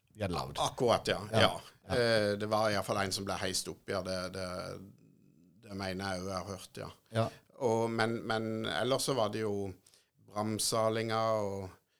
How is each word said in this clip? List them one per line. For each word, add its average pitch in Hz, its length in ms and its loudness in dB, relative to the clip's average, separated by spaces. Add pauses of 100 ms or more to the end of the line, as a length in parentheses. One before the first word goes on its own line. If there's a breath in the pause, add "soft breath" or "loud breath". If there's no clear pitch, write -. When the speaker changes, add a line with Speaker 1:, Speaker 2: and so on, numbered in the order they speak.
(160)
Speaker 1:
de 107 60 -8
hadde 90 120 -2
lavd. 65 240 -4
Speaker 2:
Akkurat, 127 500 4
ja. 92 120 2 (120)
Speaker 1:
Ja. 110 80 6
Speaker 2:
Ja. 90 200 6 (260)
Speaker 1:
Ja. - 80 -2
Speaker 2:
Eh, 113 440 4
det 107 100 -4
var 107 220 4
i 104 40 2
hvert 95 120 2
fall 107 180 0
en 95 80 -2
som 98 120 -4
ble 95 140 -2
heist 92 300 -2
opp, - 200 -12
ja. 101 140 0
Det, 92 300 -4
det, 92 160 -6 (1120)
det 104 140 -10
mener 95 380 -4
jeg 90 80 -6
jo 95 60 -6
jeg 95 80 -4
har 90 120 -6
hørt, - 280 -12
ja. 104 120 -10 (240)
Speaker 1:
Ja. 113 160 0 (320 loud breath)
Speaker 2:
Og, 113 300 2
men, 113 360 0
men 110 400 -2
ellers 120 400 0
så 143 80 2
var 107 160 2
det 110 140 -2
jo 101 260 -2 (580 soft breath)
Bramsalinger 110 1160 0
og 98 240 -4 (320 soft breath)